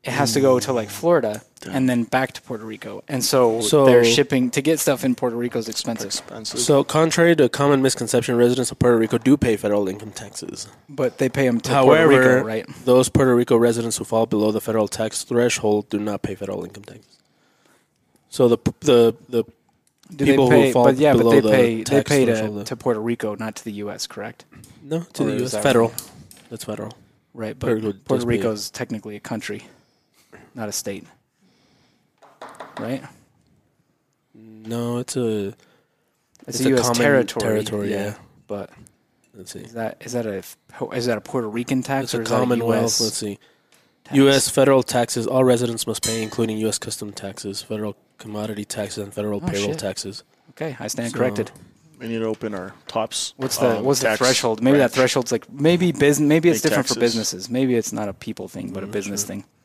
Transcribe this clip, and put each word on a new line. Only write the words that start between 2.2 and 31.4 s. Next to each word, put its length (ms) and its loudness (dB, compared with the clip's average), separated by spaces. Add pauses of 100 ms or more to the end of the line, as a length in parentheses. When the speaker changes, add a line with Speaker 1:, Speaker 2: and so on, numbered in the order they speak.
Speaker 1:
to 80 -18
Puerto 220 -12
Rico. 440 -14
And 160 -4
so 360 2
Speaker 3:
So 260 4
Speaker 1:
they're 180 8
shipping, 480 2
to 100 -2
get 160 2
stuff 260 -2
in 120 0
Puerto 180 -4
Rico 240 -4
is 100 -6
expensive. 380 -6
Speaker 2:
Expensive. 540 -10
Speaker 3:
So 240 4
contrary 500 4
to 120 4
a 20 2
common 340 2
misconception, 540 0
residents 340 4
of 80 -14
Puerto 200 4
Rico 200 0
do 180 4
pay 200 2
federal 320 0
income 240 -10
taxes. 560 -14 (200)
Speaker 1:
But 300 -4
they 100 0
pay 200 0
'em 140 0
to 100 -4
Speaker 3:
However, 400 6
Speaker 1:
Puerto 240 6
Rico, 100 0
right? 200 -6 (180)
Speaker 3:
those 240 6
Puerto 260 4
Rico 220 4
residents 400 2
who 80 -8
fall 220 0
below 260 0
the 80 -2
federal 260 0
tax 380 -6
threshold 680 0
do 80 -4
not 240 -6
pay 140 -8
federal 280 -10
income 200 -18
taxes. 340 -20 (1120)
So 180 2
the, 120 4 (240)
the, 340 6 (120)
the 160 -2 (680)
Speaker 1:
Do 100 -4
Speaker 3:
people 240 4
Speaker 1:
they 80 6
pay, 120 6
Speaker 3:
who 40 0
fall 120 4
Speaker 1:
but 140 6
yeah, 160 6
but 40 4
Speaker 3:
below 140 4
Speaker 1:
they 80 8
Speaker 3:
the 100 2
Speaker 1:
pay, 280 4
they 40 -6
Speaker 3:
tax 260 0
Speaker 1:
pay 180 4
to, 100 2
Speaker 3:
threshold, 300 -6
Speaker 1:
to 100 -8
Puerto 240 -2
Rico, 340 -4
not 220 -10
to 80 -18
the 80 -10
U 180 -10
S, 160 -10
correct? 380 -16 (400)
Speaker 3:
No, 160 -6 (140)
to 100 -4
Speaker 1:
Or 20 0
Speaker 3:
the 80 -2
Speaker 1:
is 60 -4
Speaker 3:
U 60 -2
S. 60 -6
Speaker 1:
that 120 -4
Speaker 3:
Federal. 280 4 (560)
That's 140 -14
federal. 300 -10 (420)
Speaker 1:
Right, 240 -10
but 80 -6
Speaker 3:
Puerto 80 2 (140)
Rico 160 -6
Speaker 1:
Puerto 160 0
Speaker 3:
does 40 -4
pay. 120 -2
Speaker 1:
Rico 160 -2
is 180 -8
technically 460 -10
a 40 -16
country, 440 -10 (880)
not 160 -10
a 20 -10
state. 320 -10 (1700)